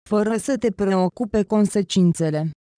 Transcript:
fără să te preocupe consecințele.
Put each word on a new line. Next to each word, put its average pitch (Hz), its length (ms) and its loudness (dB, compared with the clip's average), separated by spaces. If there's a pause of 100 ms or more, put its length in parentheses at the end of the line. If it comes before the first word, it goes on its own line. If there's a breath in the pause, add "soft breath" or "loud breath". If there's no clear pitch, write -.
fără 214 280 0
să 262 200 -2
te 226 140 0
preocupe 196 720 0
consecințele. 175 1080 0 (260)